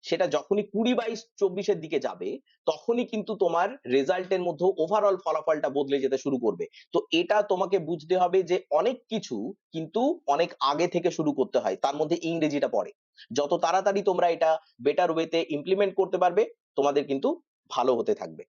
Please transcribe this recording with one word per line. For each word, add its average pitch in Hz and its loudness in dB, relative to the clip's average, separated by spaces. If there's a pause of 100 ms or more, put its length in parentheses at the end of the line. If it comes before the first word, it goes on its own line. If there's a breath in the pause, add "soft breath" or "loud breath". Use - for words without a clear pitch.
সেটা 170 0
যখনই 156 0
কুড়ি, 226 0
বাইশ, 226 -4 (120)
চব্বিশের 185 0
দিকে 156 -2
যাবে 135 -6 (260)
তখনই 233 -2
কিন্তু 214 -6
তোমার 185 0
রেজাল্টের 180 0
মধ্যে 175 -2
overall 196 2
ফলাফলটা 156 0
বদলে 139 0
যেতে 131 0
শুরু 131 -2
করবে। 101 -2 (260 loud breath)
তো - 0
এটা 180 2
তোমাকে 190 0
বুঝতে 165 -2
হবে 180 2
যে 180 0
অনেক 196 0
কিছু 135 -6 (180)
কিন্তু 214 -2
অনেক 156 2
আগে 147 0
থেকে 175 0
শুরু 156 -2
করতে 127 0
হয়, 95 -2
তার 143 -2
মধ্যে 156 0
ইংরেজিটা 156 -2
পড়ে। 104 -2 (420 loud breath)
যত 143 0
তাড়াতাড়ি 180 2
তোমরা 180 2
এটা 160 2 (220 soft breath)
বেটার 147 2
ওয়েতে 165 0
ইমপ্লিমেন্ট 185 0
করতে 185 0
পারবে 180 2 (260)
তোমাদের 139 2
কিন্তু 143 -2 (280)
ভালো 127 2
হতে 110 0
থাকবে। 82 -12 (120)